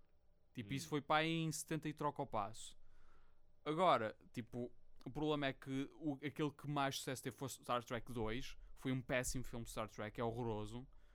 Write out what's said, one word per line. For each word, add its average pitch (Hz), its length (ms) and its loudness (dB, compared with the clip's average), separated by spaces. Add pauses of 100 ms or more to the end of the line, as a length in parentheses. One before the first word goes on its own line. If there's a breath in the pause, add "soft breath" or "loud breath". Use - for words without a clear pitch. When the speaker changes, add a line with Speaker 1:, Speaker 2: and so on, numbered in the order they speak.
(540)
Speaker 1:
Tipo, 110 180 -6
Speaker 2:
Hum. 135 40 2
Speaker 1:
isso - 120 -4
foi, 151 140 0
pá, 156 160 6
aí 160 120 4
em 160 220 2
setenta 156 380 -4
e - 20 -2
troca 147 300 0
o 127 40 -4
passo. 107 480 -2 (920 soft breath)
Agora, 151 500 8 (160)
tipo, 120 400 -4 (320)
o 139 60 -8
problema 147 380 2
é 135 40 2
que 135 440 -2
o, 147 180 0 (100)
aquele 151 280 0
que - 140 -12
mais 139 300 2
sucesso - 260 -2
teve 120 140 -4
foi 131 140 -4
Star 120 340 0
Trek 120 260 -4
dois, 117 460 0 (220 soft breath)
foi 135 140 0
um 131 100 2
péssimo 127 400 0
filme 117 220 -6
de - 80 -10
Star 110 160 -2
Trek, 107 320 -4
é 117 40 2
horroroso. 113 640 -2 (280 soft breath)